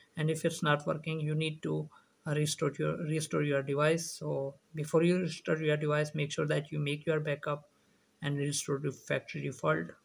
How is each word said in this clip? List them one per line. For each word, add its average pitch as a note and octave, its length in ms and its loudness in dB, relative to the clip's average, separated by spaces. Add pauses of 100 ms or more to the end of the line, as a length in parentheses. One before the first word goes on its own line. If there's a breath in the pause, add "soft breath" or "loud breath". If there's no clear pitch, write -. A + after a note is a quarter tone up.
(180 loud breath)
And D#3 120 0
if D#3 160 -2
it's D#3+ 160 0
not D3 240 4
working, D#3+ 340 -2
you D3+ 140 -2
need D#3 300 -2
to, D#3 260 -4 (380 soft breath)
uh, D3 80 0
restore D3+ 420 0
your, D#3 200 0
restore D#3 440 0
your C#3+ 220 2
device. D3+ 480 2
So C#3 420 -4 (220)
before D3+ 260 4
you F3 180 6
restore E3+ 380 0
your D3+ 200 2
device, D3+ 360 0
make D3 180 -2
sure D#3 140 0
that D3+ 260 0
you D3+ 60 -4
make D3 300 -2
your D#3 140 2
backup D3 480 -4 (520 soft breath)
and C#3+ 160 0
restore C#3+ 420 -2
to D3 120 -4
factory - 500 -6
default. D#3 460 -2 (180)